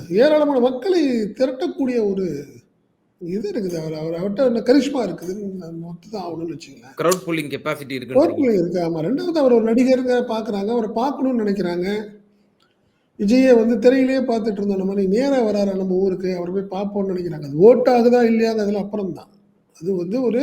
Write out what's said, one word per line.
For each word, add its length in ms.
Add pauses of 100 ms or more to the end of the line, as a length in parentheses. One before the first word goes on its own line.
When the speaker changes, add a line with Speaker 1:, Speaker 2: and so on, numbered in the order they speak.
Speaker 1:
ஏராளமான 500
மக்களை 420 (300)
திரட்டக்கூடிய 640 (120)
ஒரு 160 (960)
இது 280
இருக்குது. 280
அவர், 160
அவர், 200
அவர்ட்ட 320
என்ன 140
கரிஷ்மா 440
இருக்குதுன்னு 440 (100)
நம்ம 300
ஒத்துதான் 360
ஆகணும்னு 320
வச்சுங்களேன். 420
Speaker 2:
கிரவுட் 280
புல்லிங் 260
கெப்பாசிட்டி 420
இருக்குன்றீங்க. 220
Speaker 1:
கிரவுட் 220
புல்லிங் 240
இருக்கு, 180
ஆமா. 220
ரெண்டாவது 360
அவர் 160
ஒரு 120
நடிகருங்க 560
பாக்குறாங்க, 480
அவரை 240
பார்க்கணும்னு 500
நினைக்கிறாங்க. 440 (1300)
விஜயை 360
வந்து 220
திரையிலேயே 440
பார்த்துட்டு 360
இருந்தோம் 200
நம்ம, 160
நீ 120
நேரா 340
வராரா 360
நம்ம 180
ஊருக்கு, 420
அவரை 180
போய் 180
பார்ப்போம்னு 420
நினைக்கிறாங்க. 320
அது 120
ஓட்டாகுதா 640
இல்லையாங்கிறதுல 600
அப்புறம் 300
தான். 180 (500)
அது 140
வந்து 260
ஒரு 220